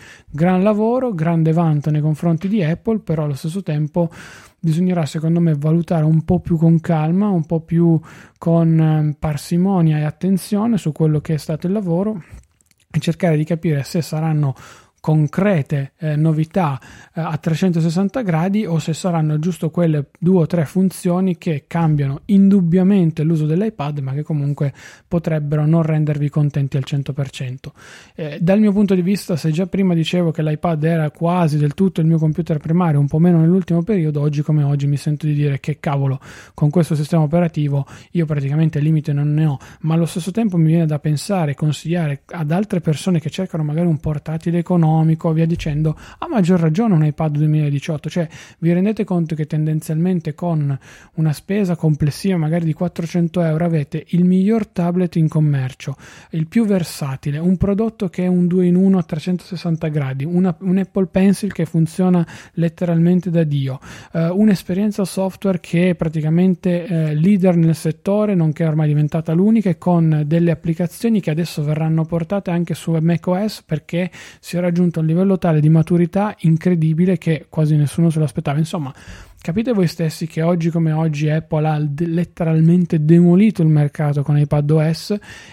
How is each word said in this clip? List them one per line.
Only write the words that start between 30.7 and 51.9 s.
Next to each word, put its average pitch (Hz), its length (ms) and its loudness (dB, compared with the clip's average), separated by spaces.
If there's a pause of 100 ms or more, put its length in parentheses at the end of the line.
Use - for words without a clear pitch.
era 160 260 0
quasi 170 460 0
del 147 160 0
tutto 190 260 0
il 160 80 2
mio 165 100 4
computer 156 420 -2
primario, 160 420 0
un 143 60 2
po' 156 120 0
meno 170 220 6
nell'ultimo 170 420 2
periodo, 156 380 0
oggi 147 200 0
come 151 220 2
oggi 143 240 0
mi 143 80 0
sento 151 300 -4
di 151 80 0
dire 143 260 0
che - 220 -8
cavolo, 139 400 -2 (320)
con 147 160 0
questo 160 260 0
sistema 156 280 0
operativo 147 640 -2 (260)
io 170 140 0
praticamente 151 540 0
limite 151 320 0
non 147 220 0
ne 156 140 2
ho, 139 120 -2 (220)
ma 160 140 0
allo 165 100 2
stesso 175 260 -6
tempo 208 240 -2
mi 160 120 4
viene 165 180 2
da 151 140 -2
pensare, 151 560 -2
consigliare 151 720 -4
ad 156 240 -6
altre 190 280 -2
persone 165 400 0
che 151 100 -6
cercano 170 360 -6
magari 160 220 -2
un 156 100 0
portatile 160 600 -4
economico, 165 340 2
via 160 540 2
dicendo, 156 500 -2 (220)
a - 80 -4
maggior 185 320 2
ragione 170 340 2
un 156 100 4
iPad 151 320 -2
duemiladiciotto, 151 760 -2
cioè 170 180 -4 (300)
vi 170 140 2
rendete 202 300 0
conto 170 300 -2
che 151 140 -4
tendenzialmente 156 880 -2
con 151 420 -2 (380)
una 160 180 0
spesa 190 420 -4
complessiva 156 640 -2